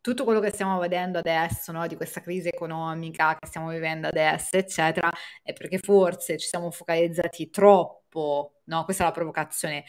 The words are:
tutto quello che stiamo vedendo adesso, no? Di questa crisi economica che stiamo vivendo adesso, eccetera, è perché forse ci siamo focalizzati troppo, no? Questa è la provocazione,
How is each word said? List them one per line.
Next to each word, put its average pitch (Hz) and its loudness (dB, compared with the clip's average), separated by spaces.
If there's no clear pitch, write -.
tutto 247 -2
quello 226 4
che 208 0
stiamo 190 -2
vedendo 180 -2
adesso, 165 -2
no? 165 -4
Di 160 -10
questa 160 -10
crisi 175 -6
economica 160 -2
che - -16
stiamo 165 -8
vivendo 160 -4
adesso, 156 0
eccetera, 170 0
è - -10
perché 175 -6
forse 185 2
ci - -8
siamo 175 -6
focalizzati 165 0
troppo, 160 4
no? 160 -4
Questa 185 -2
è 175 4
la 160 2
provocazione, 156 -6